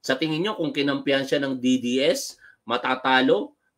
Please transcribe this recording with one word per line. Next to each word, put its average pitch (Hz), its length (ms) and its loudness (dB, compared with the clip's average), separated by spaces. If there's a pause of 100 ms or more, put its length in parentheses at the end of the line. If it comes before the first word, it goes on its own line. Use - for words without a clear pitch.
Sa 131 160 0
tingin 156 260 -2
nyo, 214 140 -2
kung 156 100 -2
kinampihan 135 560 0
siya 143 160 0
ng 135 160 -4
D 127 240 0
D 117 40 -8 (180)
S, - 340 -2 (300)
matatalo? 131 920 2 (200)